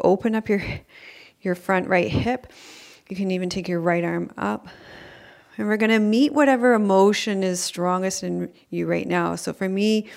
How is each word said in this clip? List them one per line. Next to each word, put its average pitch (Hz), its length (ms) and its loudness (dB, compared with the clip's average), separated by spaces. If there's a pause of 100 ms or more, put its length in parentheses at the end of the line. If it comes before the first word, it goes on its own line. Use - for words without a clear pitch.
open 196 340 2
up 220 120 -4
your, 202 140 0 (800)
your 180 140 -2
front 185 320 -2
right 175 240 2
hip. - 420 -4 (560)
You 190 60 -10
can 190 160 -4
even 185 180 -2
take 180 180 -8
your 175 120 -2
right 170 240 0
arm 170 340 -4
up. 208 300 -6 (880)
And 208 100 -4
we're 214 100 0
gonna 220 220 2
meet 226 320 2
whatever 262 420 4
emotion 202 680 4
is 185 180 -2
strongest 185 640 -2
in 180 320 -6 (160)
you 170 160 -4
right 170 220 -2
now. 170 280 -2
So - 160 -8
for 190 160 -6
me, 214 500 0